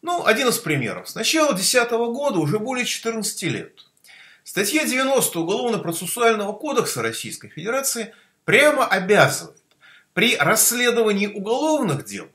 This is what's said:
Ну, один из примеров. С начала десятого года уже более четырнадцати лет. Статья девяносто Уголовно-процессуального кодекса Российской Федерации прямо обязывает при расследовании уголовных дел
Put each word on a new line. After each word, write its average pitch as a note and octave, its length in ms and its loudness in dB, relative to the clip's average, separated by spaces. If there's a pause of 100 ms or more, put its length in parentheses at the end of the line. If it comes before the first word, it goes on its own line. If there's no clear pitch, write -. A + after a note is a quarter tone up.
Ну, F4 240 -4
один A#3+ 240 2
из A3 100 0
примеров. A2+ 500 -4
С - 60 -14
начала C#4+ 400 2
десятого A#3 580 0
года C4+ 260 0
уже D#3+ 200 0
более B3 280 -4
четырнадцати A3 580 -6
лет. - 400 -6 (580)
Статья G#3 440 0
девяносто B3+ 540 0
Уголовно-процессуального G#3 1120 0
кодекса B3 480 -2
Российской - 480 -6
Федерации A#3 640 -6 (300)
прямо C4+ 420 4
обязывает F#3 760 2 (520)
при A3+ 220 2
расследовании G#3+ 920 2
уголовных A3+ 760 0
дел G2 300 -12